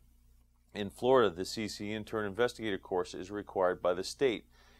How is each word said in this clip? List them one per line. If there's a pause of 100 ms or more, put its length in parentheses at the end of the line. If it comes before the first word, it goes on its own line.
(720)
In
Florida,
the
C
C
intern
investigator
course
is
required
by
the
state. (340)